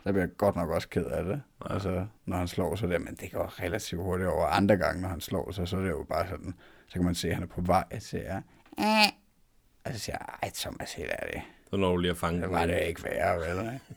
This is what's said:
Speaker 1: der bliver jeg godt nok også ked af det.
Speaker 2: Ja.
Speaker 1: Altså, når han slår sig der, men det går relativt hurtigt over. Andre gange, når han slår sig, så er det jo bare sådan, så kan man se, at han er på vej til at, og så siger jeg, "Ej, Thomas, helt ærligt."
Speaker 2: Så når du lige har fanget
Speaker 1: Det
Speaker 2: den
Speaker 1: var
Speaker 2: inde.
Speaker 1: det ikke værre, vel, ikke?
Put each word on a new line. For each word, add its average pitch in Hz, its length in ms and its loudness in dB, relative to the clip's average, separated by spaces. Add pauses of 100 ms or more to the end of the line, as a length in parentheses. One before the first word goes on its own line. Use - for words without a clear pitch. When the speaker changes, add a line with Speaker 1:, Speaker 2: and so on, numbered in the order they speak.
Speaker 1:
der 98 80 0
bliver 95 140 4
jeg 87 100 -8
godt 101 200 4
nok 85 140 0
også 85 180 0
ked 87 160 0
af 80 200 -2
det. 120 180 -2 (260)
Speaker 2:
Ja. - 60 -2
Speaker 1:
Altså, 92 320 0 (200)
når 92 100 -2
han 90 120 0
slår 85 280 0
sig 101 120 0
der, 87 100 2
men - 160 -6
det - 180 -10
går 87 300 -4
relativt 87 400 -2
hurtigt 92 260 0
over. 80 180 2
Andre 98 300 6
gange, 80 260 0
når 92 60 -2
han 85 120 -4
slår - 300 -2
sig, 92 180 -4
så 92 80 -2
er 95 40 0
det 95 100 0
jo 71 180 -4
bare 87 200 0
sådan, 82 260 -8 (320)
så - 80 -20
kan 90 100 2
man 90 100 4
se, 85 140 -2
at 85 60 0
han 92 80 -2
er 87 60 -4
på - 120 -6
vej 90 380 2
til - 200 -8
at, 98 240 -6 (1400)
og - 100 -6
så 110 40 -8
siger - 220 -4
jeg, - 60 -10 (160)
"Ej, 98 120 -2
Thomas, - 380 -8
helt - 180 -6 (120)
ærligt." 50 220 -6 (260)
Speaker 2:
Så 101 60 -2
når 95 140 4
du 90 60 4
lige 90 140 4
har 87 40 0
fanget 85 280 0
Speaker 1:
Det 92 60 -2
Speaker 2:
den 90 80 0
Speaker 1:
var 82 60 4
Speaker 2:
inde. 87 120 2
Speaker 1:
det 87 140 2
ikke 87 160 -6
værre, 90 320 2 (200)
vel, 110 180 -2
ikke? 135 60 -8 (160)